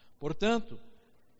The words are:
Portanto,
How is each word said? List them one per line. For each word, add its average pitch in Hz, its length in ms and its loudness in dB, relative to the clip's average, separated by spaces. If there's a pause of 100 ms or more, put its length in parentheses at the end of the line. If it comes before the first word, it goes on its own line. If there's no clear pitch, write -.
(200)
Portanto, 208 600 0 (600)